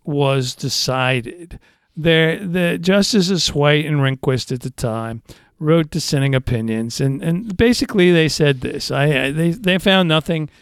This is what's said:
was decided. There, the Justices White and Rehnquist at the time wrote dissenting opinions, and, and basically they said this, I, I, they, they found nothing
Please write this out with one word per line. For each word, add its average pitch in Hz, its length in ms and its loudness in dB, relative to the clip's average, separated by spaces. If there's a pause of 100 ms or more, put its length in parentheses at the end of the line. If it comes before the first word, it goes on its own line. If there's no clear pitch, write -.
was 135 500 -2
decided. 131 1040 -4 (380)
There, 160 400 2
the 175 400 -2
Justices 190 760 2
White 147 320 2
and 151 120 -2
Rehnquist 135 560 -2
at 127 80 -6
the 135 80 -10
time 113 520 -6 (360)
wrote 160 320 2
dissenting 139 460 0
opinions, 113 640 -2
and, 135 240 -2
and 180 320 -4
basically 220 560 4
they 165 160 4
said 143 320 0
this, - 320 -6
I, 135 140 0
I, 135 260 0
they, 160 200 0
they 185 260 0
found 190 320 2
nothing 156 400 -2 (120)